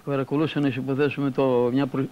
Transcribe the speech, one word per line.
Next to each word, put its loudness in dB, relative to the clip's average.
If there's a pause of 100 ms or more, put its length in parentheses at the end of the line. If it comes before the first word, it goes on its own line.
παρακολούσαν, 0
ας 2
υποθέσουμε, -2
το, 2
μια 2
προ-, -2